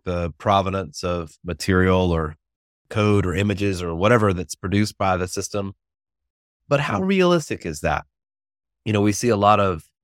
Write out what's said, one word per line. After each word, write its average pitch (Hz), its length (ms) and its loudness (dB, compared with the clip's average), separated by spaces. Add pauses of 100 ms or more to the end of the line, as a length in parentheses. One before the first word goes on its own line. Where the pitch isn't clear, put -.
the 87 340 -4
provenance 98 640 -2
of 87 300 -6 (120)
material 92 680 2
or 78 240 -4 (520)
code 104 380 2
or 87 80 -2
images 98 480 -2
or 85 140 -6
whatever 107 360 4
that's 87 220 -8
produced 101 420 -2
by 95 200 0
the 90 100 -4
system. 98 460 -6 (960)
But 139 100 2
how 190 240 -2
realistic 180 640 0
is 80 140 -8
that? 80 260 -2 (800)
You 110 80 -2
know, 104 80 2
we 104 100 4
see 120 200 0
a 107 60 2
lot 101 220 6
of 92 240 0 (220)